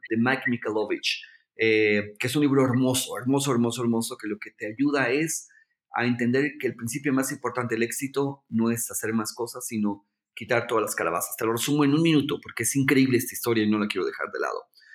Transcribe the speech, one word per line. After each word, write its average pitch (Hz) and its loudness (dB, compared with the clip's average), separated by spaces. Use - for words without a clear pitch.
de 113 0
Mike 127 2
Michalowicz, 107 -2
eh, 107 2
que - -4
es 120 -2
un 147 4
libro 135 4
hermoso, 127 2
hermoso, 135 2
hermoso, 117 2
hermoso, 117 0
que 107 -10
lo 104 -6
que - -14
te - -12
ayuda 135 0
es 156 -2
a 120 0
entender 123 2
que - -4
el 107 -4
principio 135 -4
más 131 0
importante 117 -4
del 113 0
éxito 139 -4
no 113 2
es 117 -4
hacer 110 -4
más 107 -2
cosas, 120 -8
sino 104 -4
quitar 117 -2
todas 110 2
las 104 -4
calabazas. 85 -2
Te 117 -4
lo 113 2
resumo 143 2
en 139 4
un 160 4
minuto, 151 2
porque - -10
es - -2
increíble 131 4
esta - -4
historia 110 2
y 104 4
no 107 4
la 104 0
quiero 90 -2
dejar 71 -6
de 65 -6
lado. 71 -4